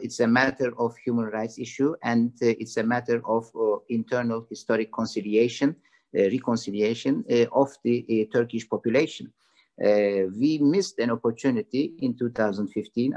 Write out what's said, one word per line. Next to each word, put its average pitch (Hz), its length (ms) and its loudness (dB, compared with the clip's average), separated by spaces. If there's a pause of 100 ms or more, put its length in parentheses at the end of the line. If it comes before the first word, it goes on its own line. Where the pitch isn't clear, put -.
it's - 140 -6
a 117 80 2 (140)
matter 131 280 0 (140)
of 117 80 -2 (140)
human 117 220 0 (100)
rights 113 280 -8
issue, 139 260 0 (200)
and, 117 200 2 (100)
uh, 120 60 4 (140)
it's - 160 -10
a 110 60 2
matter 120 340 0 (180)
of, 113 80 0 (120)
uh, 110 220 2 (220)
internal 117 400 -2 (140)
historic 110 380 -2
conciliation, 113 800 0 (480)
uh, 95 60 4 (140)
reconciliation, 117 760 -2 (180)
uh, 120 140 4 (160)
of 143 80 0 (140)
the, 120 120 2 (160)
uh, 110 260 0
Turkish 117 280 -2 (100)
population. 131 520 -2 (460)
Uh, 101 560 2 (120)
we 151 100 4 (240)
missed 196 240 -2
an 120 180 0
opportunity 120 640 -2 (220)
in 127 40 0 (100)
two 120 200 -2
thousand 101 280 0 (100)
fifteen, 120 400 -2